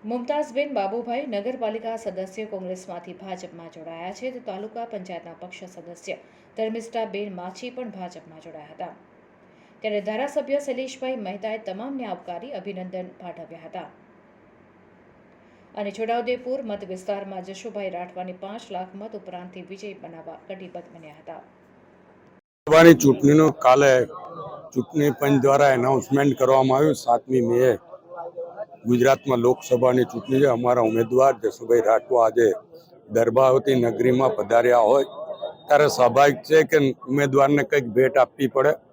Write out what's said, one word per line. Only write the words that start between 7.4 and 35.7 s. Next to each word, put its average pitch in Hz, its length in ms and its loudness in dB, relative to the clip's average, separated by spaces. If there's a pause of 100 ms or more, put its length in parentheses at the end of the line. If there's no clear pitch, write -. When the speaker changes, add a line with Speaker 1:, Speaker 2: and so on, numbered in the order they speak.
Speaker 1:
પણ 240 220 -14
ભાજપમાં 170 480 -18
જોડાયા 156 320 -20
હતા. 170 240 -14 (840)
ત્યારે 208 220 -4
ધારાસભ્ય 269 580 -4
શૈલેષભાઈ 262 560 -8
મહેતાએ 208 420 -8
તમામને 226 480 -10
આવકારી 180 460 -12
અભિનંદન 185 560 -10
પાઠવ્યા 165 580 -18
હતા 160 240 -14 (1900)
અને 202 160 -8
છોટાઉદેપુર 240 680 -6
મત 208 240 -10
વિસ્તારમાં 196 560 -10
જશુભાઈ 190 480 -12
રાઠવાને 180 440 -12
પાંચ 202 280 -16 (100)
લાખ 185 240 -10
મત 220 200 -14
ઉપરાંતથી 180 460 -16
વિજય 196 400 -16
બનાવવા 160 360 -18 (100)
કટિબદ્ધ 180 360 -16 (100)
બન્યા 156 260 -20
હતા. 165 140 -20
Speaker 2:
લોકસભાની - 1600 2
ચૂંટણીનું 143 600 4
કાલે 131 540 4 (680)
ચૂંટણી 147 380 0
પંચ 139 300 2
દ્વારા 139 260 6
એનાઉન્સમેન્ટ 135 680 2
કરવામાં 131 400 4
આવ્યું. 151 180 4
સાતમી 120 460 0
મેએ 120 380 2 (1040)
ગુજરાતમાં 123 540 2
લોકસભાની 123 640 2
ચૂંટણી 135 380 -4
છે. 143 60 4
અમારા 123 340 2
ઉમેદવાર 117 520 2
જશુભાઈ 113 480 0
રાઠવા 113 440 2
આજે 110 280 4 (560)
દર્ભાવતી 127 680 2
નગરીમાં 123 560 2
પધાર્યા 117 460 2
હોય 120 260 4 (640)
ત્યારે 147 200 6